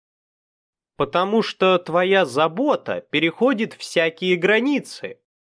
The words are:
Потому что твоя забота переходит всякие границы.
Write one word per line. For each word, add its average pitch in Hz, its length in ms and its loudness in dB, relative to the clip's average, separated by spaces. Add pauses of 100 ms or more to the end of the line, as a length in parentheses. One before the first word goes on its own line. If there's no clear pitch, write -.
(960)
Потому 185 480 0
что 185 340 2
твоя 180 480 2
забота 160 760 -2
переходит 208 720 0
всякие 170 640 -2
границы. 220 800 -2 (340)